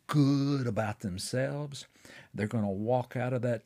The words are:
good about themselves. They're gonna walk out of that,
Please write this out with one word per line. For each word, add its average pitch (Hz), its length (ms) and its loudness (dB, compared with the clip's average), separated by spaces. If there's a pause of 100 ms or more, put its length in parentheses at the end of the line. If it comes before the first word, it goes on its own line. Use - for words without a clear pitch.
good 139 580 4
about 107 360 -2
themselves. 135 840 -4 (460)
They're 101 140 0
gonna 104 240 0
walk 117 460 0
out 123 160 -2
of 123 80 0
that, 117 240 0